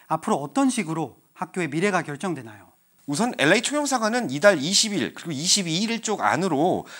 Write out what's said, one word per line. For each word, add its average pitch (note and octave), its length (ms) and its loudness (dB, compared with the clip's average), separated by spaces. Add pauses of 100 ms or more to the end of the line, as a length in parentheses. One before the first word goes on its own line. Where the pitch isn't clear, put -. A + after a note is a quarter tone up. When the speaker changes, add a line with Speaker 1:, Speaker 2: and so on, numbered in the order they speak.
Speaker 1:
앞으로 G#3+ 280 0
어떤 E3 340 0
식으로 D#3+ 460 -4 (180)
학교의 E3+ 360 -4
미래가 F3 320 0
결정되나요? C#3 720 -10 (320)
Speaker 2:
우선 F#3 300 -2
엘에이 F3 240 4
총영사관은 B3 720 -2
이달 E3 260 6
이십 F#3+ 360 0
일 B2+ 200 0
그리고 - 180 -10
이십이 E3+ 460 0
일 A3+ 240 -2
쪽 G#3 200 -4
안으로 C#3+ 640 2 (140)